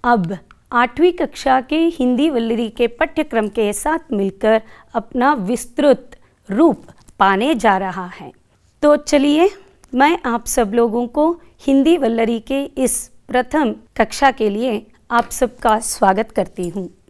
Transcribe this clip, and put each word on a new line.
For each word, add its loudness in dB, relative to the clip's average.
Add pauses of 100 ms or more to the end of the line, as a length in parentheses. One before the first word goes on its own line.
अब 0 (340)
आठवीं 2
कक्षा 0
के -4
हिंदी 0
वल्लरी -2
के -2
पाठ्यक्रम -2
के -2
साथ -2 (120)
मिलकर 0 (320)
अपना 0
विस्तृत -2 (320)
रूप 2 (340)
पाने 2
जा 2
रहा -6
है। -18 (500)
तो 4
चलिए, 2 (460)
मैं 2
आप -4
सब -2
लोगों 0
को 0 (200)
हिंदी 2
वल्लरी -2
के -6
इस -4 (160)
प्रथम -2 (220)
कक्षा 0
के -2
लिए -4 (240)
आप 0
सबका -2
स्वागत 0
करती -6
हूँ। -10 (200)